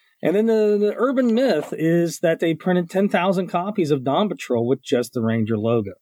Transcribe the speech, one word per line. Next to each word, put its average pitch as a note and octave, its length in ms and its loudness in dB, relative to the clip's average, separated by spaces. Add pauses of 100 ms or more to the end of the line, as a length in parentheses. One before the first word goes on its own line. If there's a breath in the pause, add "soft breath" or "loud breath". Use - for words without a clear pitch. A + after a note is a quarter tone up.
(200)
And E3 140 0
then A3 120 2
the, G#3+ 300 2
the G#3 200 0
urban B3 360 0
myth A3 440 0
is E3 420 0
that E3 220 2
they E3 120 0
printed F3+ 360 0
ten G3 200 0
thousand F#3 380 0
copies F3+ 420 -2
of C#3 140 0
Dawn D#3+ 260 0
Patrol A#2+ 380 -2
with C3+ 160 -2
just B2 300 -2
the B2 80 -4
Ranger A2+ 360 0
logo. A2 440 0